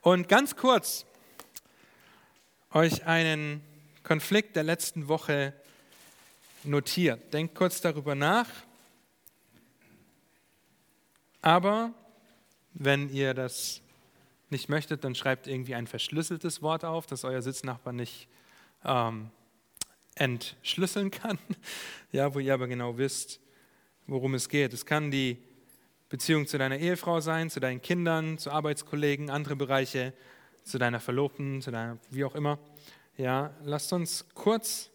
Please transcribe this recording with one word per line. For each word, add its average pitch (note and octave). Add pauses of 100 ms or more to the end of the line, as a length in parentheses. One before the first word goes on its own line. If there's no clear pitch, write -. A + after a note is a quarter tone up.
und F3+
ganz C4+
kurz - (1700)
euch D#3+
einen D#3 (420)
Konflikt G3
der D#3
letzten D#3+
Woche C#3+ (1080)
notiert. C#3+
Denkt D#3+
kurz F3+
darüber D3
nach. F3 (3000)
Aber G3+ (800)
wenn C#3
ihr C3+
das - (680)
nicht C#3
möchtet, D3
dann B2+
schreibt -
irgendwie C3
ein A#2+
verschlüsseltes D#3
Wort D#3
auf, E3
das -
euer C3
Sitznachbar B2+
nicht, A#2+ (560)
ähm, A2+ (840)
entschlüsseln F3
kann. G#3+
<laughs> - (640)
Ja, C3+
wo C#3+
ihr C3+
aber B2+
genau B2
wisst, - (680)
worum C3+
es B2+
geht. C#3
Es A#2
kann D3+
die C3 (760)
Beziehung D3+
zu D3
deiner C3+
Ehefrau E3+
sein, D#3+
zu C#3
deinen B2+
Kindern, D#3+
zu C#3+
Arbeitskollegen, D3
andere D3
Bereiche, C3+ (520)
zu -
deiner A#2+
Verlobten, C#3
zu C3
deiner, A#2 (100)
wie C3+
auch B2+
immer. D3 (560)
Ja, C3+ (100)
lasst D3
uns E3+
kurz -